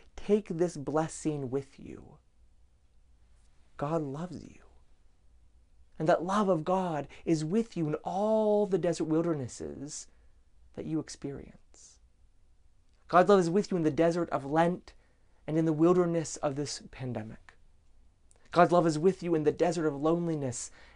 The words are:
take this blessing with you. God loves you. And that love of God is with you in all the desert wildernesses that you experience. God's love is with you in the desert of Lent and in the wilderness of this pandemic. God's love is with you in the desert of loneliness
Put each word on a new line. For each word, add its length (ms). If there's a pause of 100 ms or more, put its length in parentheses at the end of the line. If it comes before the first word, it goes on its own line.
(160)
take 320
this 280
blessing 760
with 300
you. 380 (1600)
God 260
loves 420
you. 160 (1400)
And 100
that 160
love 240
of 160
God 440 (160)
is 200
with 320
you 120
in 80
all 680
the 120
desert 260
wildernesses 1040 (680)
that 120
you 120
experience. 1000 (1120)
God's 200
love 120
is 100
with 200
you 60
in 80
the 60
desert 400
of 140
Lent 480 (540)
and 120
in 60
the 80
wilderness 640
of 200
this 340
pandemic. 640 (960)
God's 220
love 140
is 120
with 240
you 120
in 80
the 100
desert 340
of 80
loneliness 760 (260)